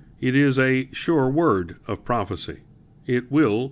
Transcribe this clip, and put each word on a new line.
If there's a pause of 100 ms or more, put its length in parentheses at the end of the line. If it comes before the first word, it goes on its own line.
(200)
it
is
a
sure
word
of
prophecy. (460)
It
will